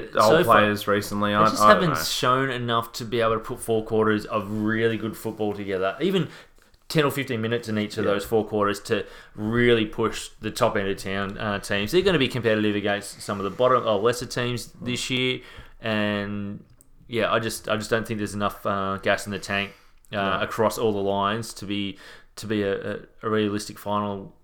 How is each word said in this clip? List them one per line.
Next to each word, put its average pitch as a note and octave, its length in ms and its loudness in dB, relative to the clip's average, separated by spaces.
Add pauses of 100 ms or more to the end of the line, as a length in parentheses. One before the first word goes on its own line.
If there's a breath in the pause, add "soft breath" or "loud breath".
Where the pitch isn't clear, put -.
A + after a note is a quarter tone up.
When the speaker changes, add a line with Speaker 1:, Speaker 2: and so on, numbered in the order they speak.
(220)
Speaker 1:
old - 20 10 (160)
Speaker 2:
so F3+ 40 4
far, A2+ 160 6
Speaker 1:
players G#2 300 2
recently. G#2 420 0
Speaker 2:
they G#2 40 2
Speaker 1:
I, G#2+ 100 6
Speaker 2:
just G#2+ 160 2
Speaker 1:
I G#2+ 120 10
don't - 100 4
Speaker 2:
haven't D#3 160 0
Speaker 1:
know. D#2+ 40 -4
Speaker 2:
shown C3 460 0
enough A#2+ 440 -2
to B2 120 -8
be A2+ 160 0
able A2+ 140 2
to A2 40 -2
put A2+ 220 -8
four A2 240 0
quarters G#2+ 400 2
of G#2 260 -4
really A2 460 0
good A2 180 -4
football G#2+ 380 -4
together. G2 480 -2
Even F3+ 260 0 (600 loud breath)
ten D3+ 160 2
or C3+ 60 2
fifteen B2 280 -4
minutes A2+ 300 -2
in G#2+ 80 -2
each G#2+ 200 -2
of G#2+ 60 -2
Speaker 1:
Yeah. G#2 80 2
Speaker 2:
those G2+ 140 0
four A2 200 2
quarters G2+ 360 0
to G#2 240 -2 (300 loud breath)
really A2+ 500 4
push - 440 -4 (120)
the G#2+ 100 -4
top A2 240 2
end G2 140 0
of F#2+ 80 -2
town, G2 400 -6
uh, G#2 220 -2
teams. G#2 340 -2
They're F#3 80 4
gonna F#3 180 2
be B2+ 80 2
competitive G#2+ 480 2
against G2+ 460 -4
some G2+ 180 -6
of G2 60 -4
the G2 60 -2
bottom B2 360 4
or G#2+ 120 2
lesser A#2+ 260 0
teams A#2+ 560 -6
this A#2+ 280 -4
year, B2+ 300 0 (400 loud breath)
and G#2 840 -2 (440)
yeah, G#2+ 240 0
I A2+ 80 2
just, A2 300 -4
I G#2+ 60 2
just G#2+ 140 -6
don't A2 180 0
think A2 120 -6
there's G2+ 160 -4
enough, G#2 300 -4
uh, G2 320 -2
gas G2+ 280 0
in G#2 60 -8
the F#2+ 80 -6
tank, G2 340 -4 (380 soft breath)
uh, A2 40 -10
Speaker 1:
No. G2 260 0
Speaker 2:
across G#2+ 360 0
all A2+ 160 2
the G2+ 60 -2
lines G2 560 0
to G#2 100 -12
be, G2+ 320 -4 (380 loud breath)
to - 100 -12
be G#2 180 0
a, G2 300 -2
a, - 60 -8 (240)
a A2+ 60 -4
realistic G#2+ 500 0
final, G2+ 640 -4